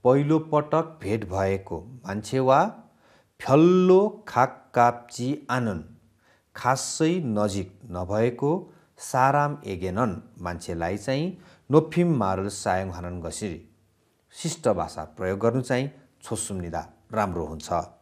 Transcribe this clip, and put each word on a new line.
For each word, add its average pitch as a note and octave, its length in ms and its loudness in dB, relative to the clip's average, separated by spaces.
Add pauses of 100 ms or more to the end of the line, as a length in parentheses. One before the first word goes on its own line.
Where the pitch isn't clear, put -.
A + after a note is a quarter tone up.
पहिलोपटक D3+ 960 2
भेट G#2 280 -4
भएको F#2+ 500 -2 (260)
मान्छे G#2 340 -4
वा C3 200 6 (800)
फ्यल्लो F#3 880 6
खाक्काप्ची B2 1200 0
आनन, A2 340 -2 (720)
खासै D3 580 0 (120)
नजिक G#2 600 -2
नभएको G#2+ 640 -2 (460)
साराम C#3+ 680 2
एगेनन F#2 560 -4 (200)
मान्छेलाई F2 560 -6
चाहिँ D3+ 400 -4 (320)
नोफिम D#3+ 480 2
मारल F#2+ 300 0
सायङ F#2+ 440 -4
हानन F2 300 -10
गसिरी, E2+ 380 -8 (760)
शिष्ट - 340 -6
भाषा E2 340 -4 (100)
प्रयोग F#2 260 -4
गर्नु A#2 220 0
चाहिँ C3 300 -2 (320)
छोसुम्निदा F#2 580 -8 (320)
राम्रो F#2 320 -2
हुन्छ। D#2 240 -14 (320)